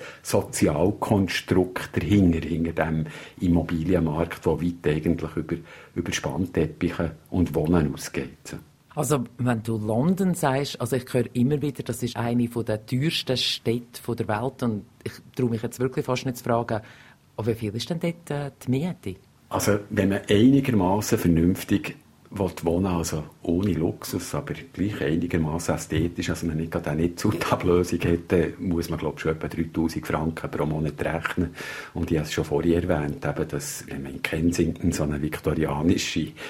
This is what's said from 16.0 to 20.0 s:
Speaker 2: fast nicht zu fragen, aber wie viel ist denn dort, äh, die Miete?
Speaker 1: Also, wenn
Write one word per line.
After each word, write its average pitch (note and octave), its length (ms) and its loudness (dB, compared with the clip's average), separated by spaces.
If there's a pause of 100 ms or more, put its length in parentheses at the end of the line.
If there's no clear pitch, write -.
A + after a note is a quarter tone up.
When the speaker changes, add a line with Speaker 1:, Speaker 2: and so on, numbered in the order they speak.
Speaker 2:
fast B2+ 200 -2
nicht B2 120 -4
zu - 80 -12
fragen, A#2 340 0 (560)
aber A2+ 160 -2
wie G#2+ 40 2
viel A2 180 -4
ist A#2 160 -6
denn E3+ 120 -4
dort, E3+ 300 -6
äh, C#3+ 200 -6 (140)
die - 40 -6
Miete? C3+ 460 -2 (320)
Speaker 1:
Also, G2+ 320 2 (120)
wenn G2 180 4